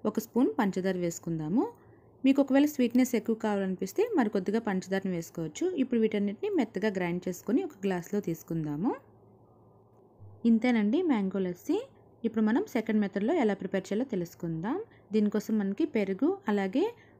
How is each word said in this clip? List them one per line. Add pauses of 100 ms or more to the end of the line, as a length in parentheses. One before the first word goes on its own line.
ఒక
స్పూన్
పంచదార
వేసుకుందాము. (640)
మీకు
ఒకవేళ
స్వీట్‌నెస్
ఎక్కువ
కావాలనిపిస్తే (100)
మరికొద్దిగా
పంచదారని
వేసుకోవచ్చు. (100)
ఇప్పుడు
వీటన్నిటిని
మెత్తగా
గ్రైండ్
చేసుకొని
ఒక
గ్లాస్లో
తీసుకుందాము. (1500)
ఇంతేనండి
మ్యాంగో
లస్సీ. (440)
ఇప్పుడు
మనం
సెకండ్
మెథడ్‌లో
ఎలా
ప్రిపేర్
చేయాలో
తెలుసుకుందాం. (340)
దీనికోసం
మనకి
పెరుగు, (180)
అలాగే (360)